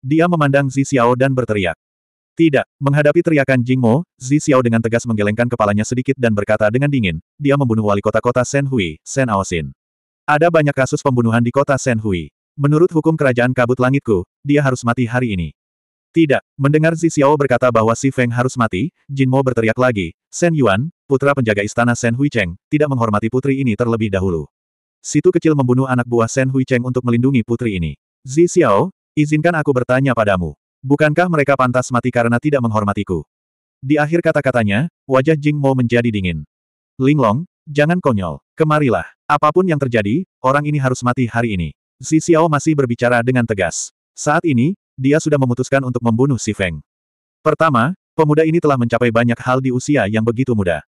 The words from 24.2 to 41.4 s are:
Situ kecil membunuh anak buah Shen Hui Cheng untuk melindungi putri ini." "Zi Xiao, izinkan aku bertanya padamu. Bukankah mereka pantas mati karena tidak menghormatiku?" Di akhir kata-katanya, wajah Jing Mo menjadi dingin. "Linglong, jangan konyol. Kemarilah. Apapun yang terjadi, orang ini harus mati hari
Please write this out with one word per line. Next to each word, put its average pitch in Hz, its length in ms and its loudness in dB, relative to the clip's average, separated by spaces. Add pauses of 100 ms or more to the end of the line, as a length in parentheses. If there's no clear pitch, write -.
Situ 151 240 0
kecil 160 240 2
membunuh 131 320 2
anak 123 240 -2
buah 117 240 0
Shen 131 160 0
Hui 131 160 -2
Cheng 123 200 0
untuk 127 200 -4
melindungi 120 400 0
putri 117 320 -4
ini." 78 240 -6 (240)
"Zi 156 240 2
Xiao, 131 400 2 (240)
izinkan 151 440 0
aku 143 200 0
bertanya 127 400 0
padamu. 92 400 -2 (240)
Bukankah 151 480 0
mereka 143 320 0
pantas 127 320 0
mati 123 160 -2
karena 117 320 0
tidak 143 240 0
menghormatiku?" 101 560 -2 (640)
Di 147 160 2
akhir 160 240 -2
kata-katanya, 131 640 0 (160)
wajah 135 320 2
Jing 147 240 -2
Mo 135 160 2
menjadi 120 320 0
dingin. 90 400 -4 (480)
"Linglong, 135 480 0 (240)
jangan 151 320 0
konyol. 95 400 -2 (160)
Kemarilah. 151 480 0 (240)
Apapun 151 400 2
yang 156 80 0
terjadi, 120 480 -2 (160)
orang 139 240 0
ini 147 160 -2
harus 127 240 -6
mati 123 240 -2
hari 117 240 -2